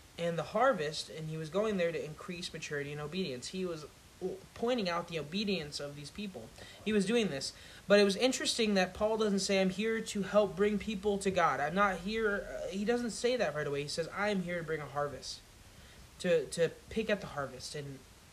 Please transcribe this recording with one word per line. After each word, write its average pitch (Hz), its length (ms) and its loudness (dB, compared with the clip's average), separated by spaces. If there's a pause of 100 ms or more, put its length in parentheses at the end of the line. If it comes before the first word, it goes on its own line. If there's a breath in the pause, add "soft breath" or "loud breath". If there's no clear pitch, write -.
(180)
and 170 200 -2
the 156 60 -2
harvest, 190 640 0
and 160 180 -8
he 156 100 -6
was 160 120 -8
going 208 280 0
there 170 140 2
to 143 140 -4
increase 170 480 -10
maturity 147 380 -6
and 147 100 -8
obedience. 147 460 -6
He 185 180 -4
was 165 200 -6 (680)
pointing 233 360 0
out 170 180 -2
the 165 120 -6
obedience 160 600 -4
of 143 160 -8
these 147 160 -12
people. 208 380 -10 (360 loud breath)
He 214 80 2
was 202 120 6
doing 220 240 4
this. 135 240 -6 (340 loud breath)
But 202 120 10
it 208 40 10
was 196 140 6
interesting 240 560 2
that 185 200 4
Paul 220 220 2
doesn't 214 240 2
say, 196 220 4
"I'm 190 80 4
here 220 320 0
to 208 220 -4
help 196 320 4
bring 208 220 4
people 202 420 0
to 196 120 0
God." 185 280 4
I'm 175 160 -2
not 196 240 4
here, 208 500 0
uh, - 180 -6
he 190 160 -4
doesn't 240 280 0
say 240 260 0
that 160 180 0
right 151 100 -2
away. 143 180 0
He 147 40 -6
says, 160 280 -4
"I 202 140 0
am 196 120 2
here 175 160 -4
to 170 60 -4
bring 151 180 -4
a 139 60 -8
harvest, 139 520 -6 (800 loud breath)
to, 170 280 2
to 165 240 0 (180)
pick 220 200 -2
at 196 120 0
the 165 60 -10
harvest." 127 480 -8
And 139 240 -10 (340)